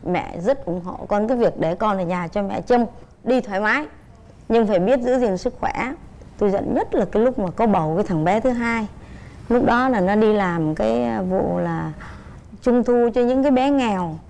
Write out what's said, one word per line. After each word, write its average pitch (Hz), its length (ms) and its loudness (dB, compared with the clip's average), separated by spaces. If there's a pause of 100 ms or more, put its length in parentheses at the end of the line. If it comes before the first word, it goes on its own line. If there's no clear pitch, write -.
"Mẹ 170 360 -4
rất 208 260 -2
ủng 175 180 -4
hộ 180 140 -10 (100)
con 208 200 0
cái 254 100 0
việc 196 220 2
để 165 160 0
con 190 220 -2
ở 185 60 -2
nhà 175 240 -4
cho 202 140 -4
mẹ 196 200 -6
trông, 240 240 2 (380)
đi 247 180 2
thoải 196 180 -4
mái, 233 260 0 (640)
nhưng 226 180 4
phải 196 120 4
biết 247 220 4
giữ 247 180 2
gìn 208 180 0
sức 240 220 -4
khỏe." - 140 -2 (640)
Tôi 208 140 2
giận - 220 -2
nhất 349 220 -2
là 240 160 2
cái 214 120 2
lúc 247 160 0
mà 185 160 -2
có 233 120 2
bầu 165 280 2
cái 202 80 0
thằng 180 200 -2
bé 190 160 2
thứ 247 100 0
hai. 233 380 -2 (600)
Lúc 240 160 4
đó 247 240 2
là 240 100 2
nó 190 160 2
đi 214 180 4
làm 170 420 0
cái 226 320 0 (220)
vụ 185 300 0
là 165 320 -4 (680)
trung 247 220 2
thu 240 320 4
cho 247 60 2
những 254 220 2
cái 294 80 4
bé 262 180 4
nghèo 202 460 0 (140)